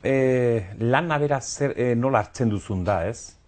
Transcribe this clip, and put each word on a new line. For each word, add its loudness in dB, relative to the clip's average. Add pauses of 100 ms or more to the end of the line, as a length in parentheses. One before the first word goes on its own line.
eh, 2
lana 2
bera 0
zer, -4
eh, 0
nola 2
hartzen -2
duzun -4
da, 0
ez? -10 (120)